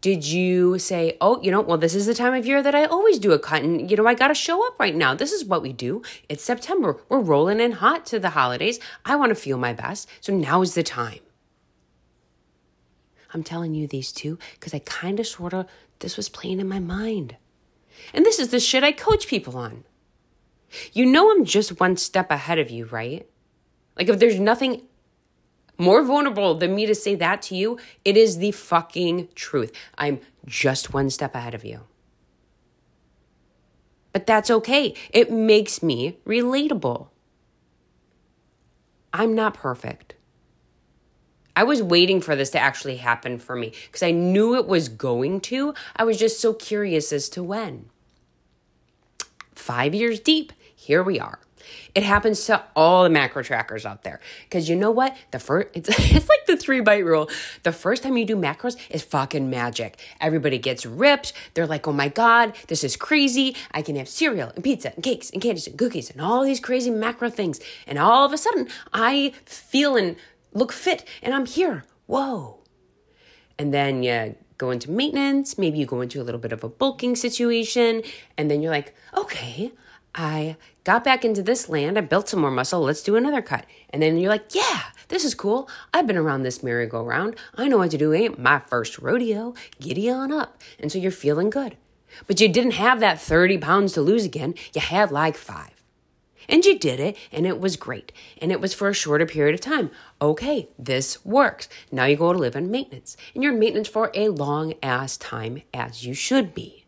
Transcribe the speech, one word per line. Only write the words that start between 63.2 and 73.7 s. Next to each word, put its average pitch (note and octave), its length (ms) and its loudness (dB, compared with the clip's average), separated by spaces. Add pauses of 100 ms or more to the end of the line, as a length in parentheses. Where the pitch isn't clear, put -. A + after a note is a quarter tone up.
I D#3 80 -6
can D3+ 160 -6
have C3 120 -8
cereal G3+ 460 -2
and F3 80 -12
pizza B3+ 320 -4
and F3 80 -12
cakes - 280 -4
and F#3+ 100 -10
candies G#3+ 260 -2
and - 120 -14
cookies G#3+ 320 -4
and C3 100 -14
all A#3 240 0
these C4+ 160 0
crazy B3 300 -2
macro A3+ 400 -4
things." F#3+ 280 -4 (280)
And C#3+ 120 -6
all A#3 280 6
of C#4 80 0
a D#4 40 -2
sudden, F#4+ 300 -2 (240)
I C4 400 0 (140)
feel C#4 500 0
and F3+ 200 0 (360)
look A3+ 200 0
fit - 320 -2 (180)
and B3+ 120 -2
I'm C4+ 120 -2
here. D4 380 -2 (220)
Whoa. B3 540 -4 (960)
And D3 160 -2